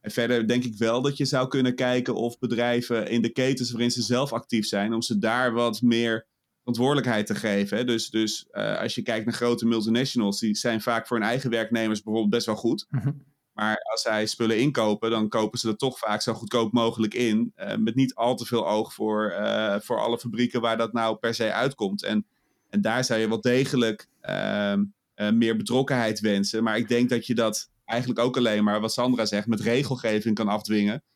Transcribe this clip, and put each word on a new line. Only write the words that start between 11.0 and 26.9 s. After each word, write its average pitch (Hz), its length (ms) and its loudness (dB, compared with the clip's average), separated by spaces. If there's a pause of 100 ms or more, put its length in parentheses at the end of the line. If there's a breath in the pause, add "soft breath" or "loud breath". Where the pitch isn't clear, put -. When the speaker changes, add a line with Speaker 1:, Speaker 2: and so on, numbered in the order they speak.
Speaker 1:
voor 120 120 -2
hun 104 80 0
eigen 127 240 0
werknemers 110 520 0
bijvoorbeeld 110 320 0
best 117 120 0
wel 110 100 0
goed. - 340 -2
Speaker 2:
Mhm. 135 220 -2 (400)
Speaker 1:
Maar 107 240 0 (160)
als 113 100 -4
zij 110 240 0
spullen 110 320 0
inkopen, 113 520 2
dan 110 180 0
kopen 107 300 -2
ze - 80 -2
dat 107 120 -2
toch 98 200 -2
vaak 107 220 -2
zo 113 140 -2
goedkoop 110 380 0
mogelijk 113 420 2
in, 113 400 2
eh, 101 220 -6
met 110 180 0
niet 127 200 2
al 120 220 0
te 117 80 -10
veel 113 240 0
oog 107 260 0
voor, 107 360 -2
eh, 107 500 0
voor 110 200 -2
alle 117 180 0
fabrieken 120 420 -2
waar 113 160 0
dat 113 160 -2
nou 113 240 0
per 113 180 -2
se 110 180 -2
uitkomt. 107 520 -2
En, 107 220 0 (420)
en 104 120 0
daar 113 240 0
zou 113 160 0
je 110 80 0
wel 110 120 -2
degelijk, 123 680 2 (140)
ehm, 101 640 0 (300)
eh, 104 160 -2
meer 113 260 4
betrokkenheid 113 640 0
wensen. 104 420 2
Maar 110 140 0
ik 113 120 -2
denk 123 200 4